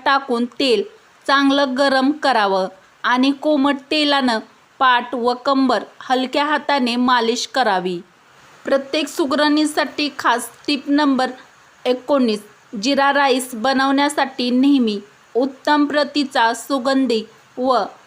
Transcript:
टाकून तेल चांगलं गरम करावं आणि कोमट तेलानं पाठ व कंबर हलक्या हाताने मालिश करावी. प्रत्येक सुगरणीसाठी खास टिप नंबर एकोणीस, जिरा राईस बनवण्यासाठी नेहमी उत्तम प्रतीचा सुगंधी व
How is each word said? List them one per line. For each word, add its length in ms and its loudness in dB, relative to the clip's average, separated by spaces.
टाकून 400 0
तेल 240 2
चांगलं 520 2
गरम 360 2
करावं 540 0
आणि 280 2
कोमट 360 2
तेलानं 480 0
पाठ 360 2
व 180 0
कंबर 380 2
हलक्या 460 -2
हाताने 500 0
मालिश 520 0
करावी. 520 -2
प्रत्येक 420 -2
सुगरणीसाठी 1000 0
खास 300 -2
टिप 220 -4
नंबर 400 2
एकोणीस, 540 0
जिरा 400 0
राईस 420 0
बनवण्यासाठी 960 0
नेहमी 480 2
उत्तम 500 0
प्रतीचा 680 0
सुगंधी 680 -2
व 200 0